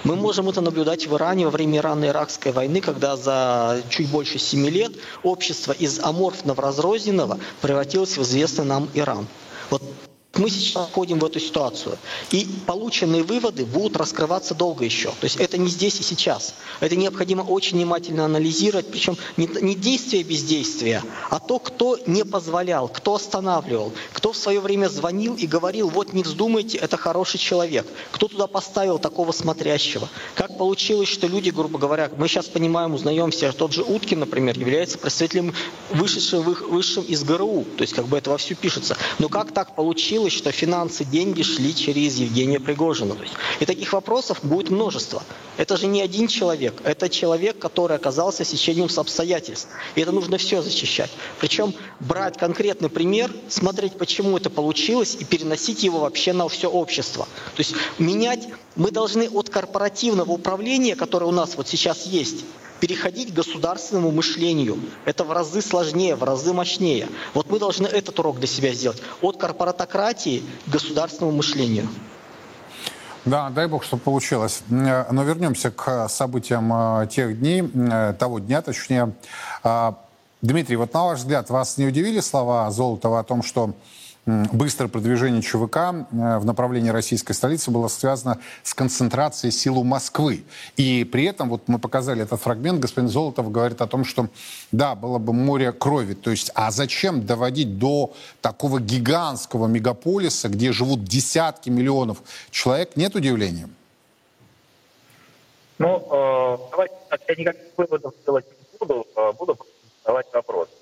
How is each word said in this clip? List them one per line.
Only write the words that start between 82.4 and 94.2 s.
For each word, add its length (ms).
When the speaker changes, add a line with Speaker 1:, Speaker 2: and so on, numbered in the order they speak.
Speaker 2:
Золотова 480
о 60
том, 180
что, 320
м, 280
быстрое 360
продвижение 540
Ч 160
В 100
К, 440
э, 260
в 60
направлении 460
российской 420
столицы 380
было 180
связано 500
с 120
концентрацией 760
сил 280
у 60
Москвы? 600
И 280
при 200
этом, 240
вот 180
мы 120
показали 440
этот 180
фрагмент, 380
господин 300
Золотов 420
говорит 300
о 60
том, 180
что 240